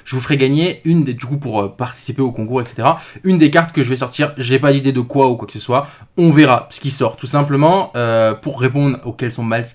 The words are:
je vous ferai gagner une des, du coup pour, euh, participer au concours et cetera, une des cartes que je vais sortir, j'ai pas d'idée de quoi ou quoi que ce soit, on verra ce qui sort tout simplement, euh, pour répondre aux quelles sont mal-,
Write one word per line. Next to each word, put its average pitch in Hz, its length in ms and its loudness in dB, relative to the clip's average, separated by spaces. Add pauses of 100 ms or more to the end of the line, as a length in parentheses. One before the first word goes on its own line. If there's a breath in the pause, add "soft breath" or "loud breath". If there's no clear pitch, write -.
je - 100 -8
vous 131 60 -4
ferai 143 160 -2
gagner 143 480 0
une 165 180 4
des, 127 120 -4
du 120 120 -10
coup 143 100 -4
pour, 120 240 -4
euh, 101 80 -2
participer 123 540 -8
au 127 80 0
concours 113 320 -4
et - 20 -10
cetera, 120 360 -2 (240 loud breath)
une 185 140 2
des 156 120 6
cartes 165 240 0
que 143 80 2
je 120 80 0
vais 131 60 -2
sortir, 131 420 -4
j'ai 127 220 2
pas 143 120 4
d'idée 139 200 0
de 127 80 -2
quoi 131 280 2
ou 120 80 0
quoi 107 120 -12
que - 40 -18
ce 113 60 -14
soit, 123 300 -2 (280 loud breath)
on 170 140 6
verra 139 400 4
ce - 100 -12
qui 139 120 -6
sort - 240 -2
tout - 100 -14
simplement, 143 680 2
euh, 113 360 2
pour - 280 -10
répondre 131 440 0
aux 117 80 -8
quelles 117 200 -6
sont 120 120 -6
mal-, 117 300 -2